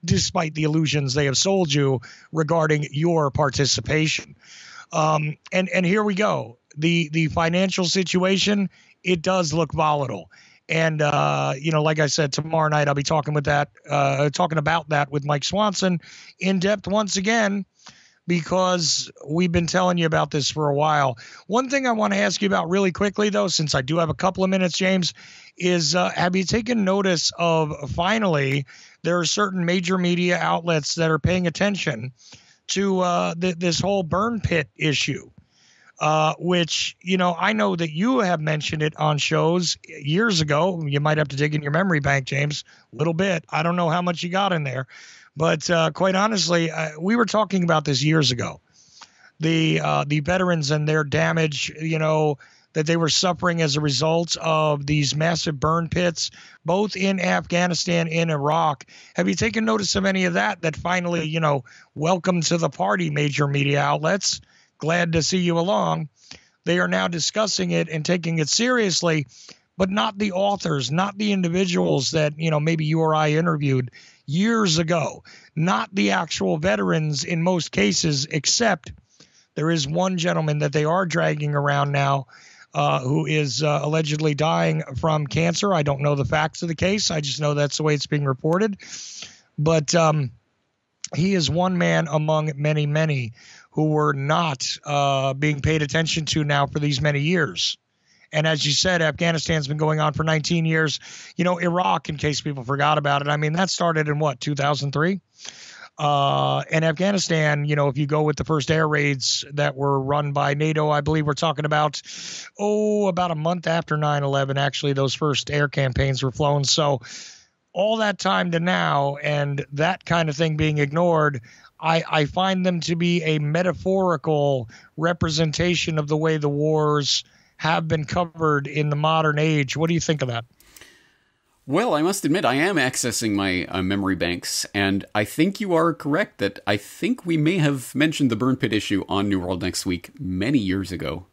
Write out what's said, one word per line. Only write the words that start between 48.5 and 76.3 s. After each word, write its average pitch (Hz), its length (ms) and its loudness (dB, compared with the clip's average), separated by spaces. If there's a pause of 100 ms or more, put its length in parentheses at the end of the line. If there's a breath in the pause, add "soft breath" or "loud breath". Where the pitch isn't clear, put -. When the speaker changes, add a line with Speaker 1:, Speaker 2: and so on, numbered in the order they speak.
Speaker 1:
The, 160 440 2
uh, 147 220 2
the 147 140 0
veterans 170 500 0
and 151 180 0
their 156 160 2
damage, 156 680 0 (100)
you 160 160 -2
know, 156 400 0 (360 loud breath)
that 156 120 0
they 165 120 2
were 165 120 2
suffering 170 540 0
as 143 120 0
a 151 60 0
result 160 560 0
of 156 480 0
these 147 300 0
massive 160 440 0
burn 160 300 0
pits, 175 400 -2 (340 loud breath)
both 190 320 0
in 190 240 0
Afghanistan 175 880 0
and 165 220 0
Iraq. 151 560 0 (300 loud breath)
Have 180 120 2
you 196 60 0
taken 220 320 0
notice 220 300 0
of 196 100 0
any 190 200 2
of 175 80 0
that, 196 280 0
that 160 140 -2
finally, 175 480 -2
you 156 160 -2
know, 147 240 0 (320 loud breath)
welcome 175 460 2
to 170 180 0
the 165 100 0
party, 185 400 0
major 147 380 0
media 143 340 2
outlets? 151 600 0 (380 soft breath)
Glad 165 340 0
to 160 100 2
see 185 160 0
you 175 180 2
along. 170 500 0 (560 loud breath)
They 170 140 2
are 180 100 2
now 185 200 0
discussing 185 640 -2
it 170 180 0
and 156 160 -6
taking 165 320 -2
it 151 100 0
seriously, 180 800 0 (500 loud breath)
but 190 140 0
not 208 300 -2
the 208 140 -2
authors, 175 580 0
not 196 260 -2
the 208 160 0
individuals 175 800 0
that, 151 260 0
you 160 140 -2
know, 151 80 2
maybe 156 260 0
you 156 140 0
or 156 160 2
I 156 160 2
interviewed 147 580 0 (380 loud breath)
years 196 500 2
ago, 165 460 -2 (320 loud breath)
not 185 360 0
the 202 200 2
actual 185 460 0